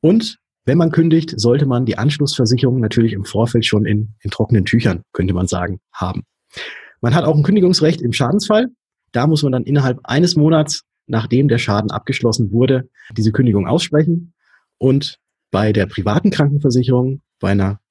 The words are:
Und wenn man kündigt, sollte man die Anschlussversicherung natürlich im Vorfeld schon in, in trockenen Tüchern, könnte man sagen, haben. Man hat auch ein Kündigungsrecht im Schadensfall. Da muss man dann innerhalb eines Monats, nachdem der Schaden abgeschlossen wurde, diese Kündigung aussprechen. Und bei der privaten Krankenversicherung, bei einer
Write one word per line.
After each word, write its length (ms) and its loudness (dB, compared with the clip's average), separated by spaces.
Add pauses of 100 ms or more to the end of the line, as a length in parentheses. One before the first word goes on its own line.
Und 360 2 (280)
wenn 120 2
man 140 2
kündigt, 460 2
sollte 280 2
man 200 0
die 120 -2
Anschlussversicherung 800 0
natürlich 340 0
im 120 -8
Vorfeld 400 0
schon 200 0
in, 360 -2
in 100 -8
trockenen 340 0
Tüchern, 360 0 (100)
könnte 220 -2
man 140 -2
sagen, 320 -6 (140)
haben. 300 -8 (800)
Man 120 0
hat 120 2
auch 100 2
ein 80 2
Kündigungsrecht 580 2
im 120 -2
Schadensfall. 540 0 (440)
Da 160 0
muss 160 2
man 80 0
dann 140 -2
innerhalb 380 0
eines 340 0
Monats, 460 0 (240)
nachdem 420 0
der 80 2
Schaden 340 -2
abgeschlossen 600 -2
wurde, 360 0 (300)
diese 160 0
Kündigung 340 2
aussprechen. 680 -2 (440)
Und 400 0 (340)
bei 220 2
der 140 2
privaten 420 0
Krankenversicherung, 920 0 (180)
bei 100 -4
einer 300 0 (120)